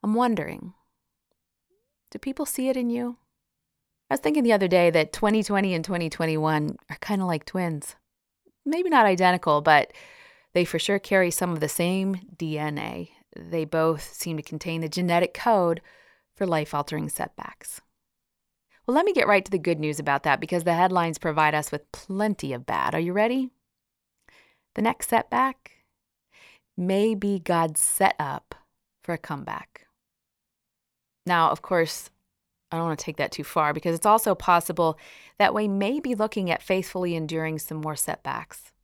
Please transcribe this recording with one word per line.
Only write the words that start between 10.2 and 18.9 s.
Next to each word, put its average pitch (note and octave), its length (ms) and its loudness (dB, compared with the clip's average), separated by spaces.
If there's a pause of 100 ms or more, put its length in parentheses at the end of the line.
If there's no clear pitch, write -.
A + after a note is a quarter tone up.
they F3+ 120 4
for E3+ 140 -2
sure G3 220 0
carry F#3 320 2
some F3 180 -2
of D#3+ 80 -2
the D3+ 100 -2
same F#3+ 520 -2 (160)
D D3+ 240 -4
N D3+ 180 -4
A. - 320 -10 (240)
They E3 300 -4
both D#3+ 480 0
seem E3 240 -8
to D3+ 60 -6
contain E3 400 -6
the D#3+ 60 -4
genetic F3 460 0
code F3+ 480 2 (540)
for G3 100 -2
life-altering D3+ 640 -2
setbacks. - 720 -12 (1080)
Well, B3 80 0